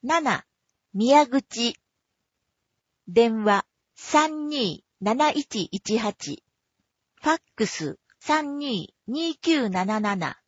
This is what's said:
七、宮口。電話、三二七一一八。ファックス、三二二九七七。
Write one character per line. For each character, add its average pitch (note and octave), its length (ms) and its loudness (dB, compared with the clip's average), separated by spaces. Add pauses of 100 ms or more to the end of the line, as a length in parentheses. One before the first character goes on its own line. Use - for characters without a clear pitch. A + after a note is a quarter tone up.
七、 C4+ 420 -2 (480)
宮 C4 340 6
口。 A#3+ 500 -2 (1300)
電 A3 360 4
話、 G3+ 220 2 (300)
三 D4+ 520 0
二 D4 380 -4 (160)
七 B3+ 300 2
一 A3+ 400 -4
一 G#3 260 -4
八。 G#3 460 -6 (720)
フ - 140 -2
ァ D#4+ 80 2
ッ - 40 -8 (140)
ク A3 100 0
ス、 - 340 -8 (200)
三 D4 400 -2
二 B3+ 340 -6 (140)
二 D#4+ 280 -4
九 D4 340 0
七 F#3+ 300 -2
七。 F#3+ 480 -4